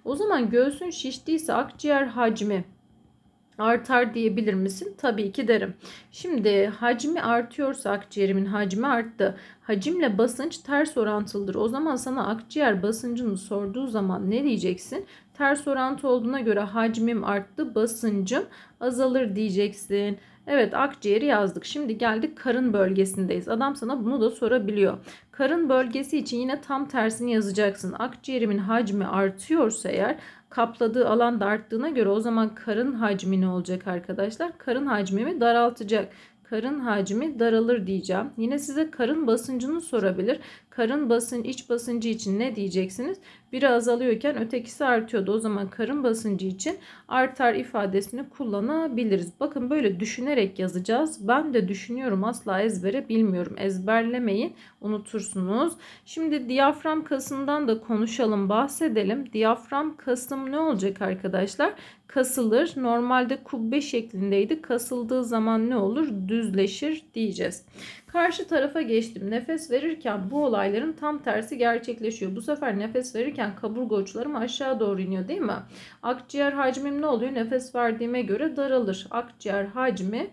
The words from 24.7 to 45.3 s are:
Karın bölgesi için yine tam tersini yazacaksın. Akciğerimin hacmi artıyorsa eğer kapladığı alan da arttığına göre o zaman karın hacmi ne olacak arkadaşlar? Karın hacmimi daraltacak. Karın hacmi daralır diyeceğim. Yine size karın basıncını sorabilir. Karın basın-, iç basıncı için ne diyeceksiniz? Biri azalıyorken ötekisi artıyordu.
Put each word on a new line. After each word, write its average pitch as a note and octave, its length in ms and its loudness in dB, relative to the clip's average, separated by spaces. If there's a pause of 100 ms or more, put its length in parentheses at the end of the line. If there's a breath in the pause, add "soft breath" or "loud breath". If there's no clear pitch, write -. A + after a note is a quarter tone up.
Karın D4 380 2
bölgesi C4 480 2
için A#3+ 200 -2
yine C4+ 240 -2
tam C#4 260 -4
tersini A#3 440 0
yazacaksın. G3+ 680 0
Akciğerimin A#3 580 -2
hacmi G3+ 480 0
artıyorsa G3 840 2
eğer G#3 260 0 (340 loud breath)
kapladığı A#3 600 2
alan A#3 300 4
da G3 60 2
arttığına A3 440 0
göre A#3 200 2
o G3+ 100 4
zaman A3+ 360 2
karın A#3+ 380 -2
hacmi G3 480 2
ne F#3 60 4
olacak F3+ 400 -2
arkadaşlar? G3 720 -4
Karın C4 280 -2
hacmimi A3 560 0
daraltacak. A#3 680 4 (340 loud breath)
Karın B3 360 -4
hacmi A3+ 600 0
daralır A3+ 480 4
diyeceğim. F#3+ 500 -2
Yine B3 220 0
size D4 320 -2
karın C#4 360 0
basıncını B3+ 540 0
sorabilir. G3 580 0 (300 loud breath)
Karın B3 400 0
basın-, A#3 340 0
iç B3+ 260 -8
basıncı A#3 400 -2
için G#3 300 -2
ne A#3+ 160 -2
diyeceksiniz? F#3+ 600 -4 (340 loud breath)
Biri C4 180 4
azalıyorken A#3+ 680 2
ötekisi A#3 460 -4
artıyordu. A3+ 480 2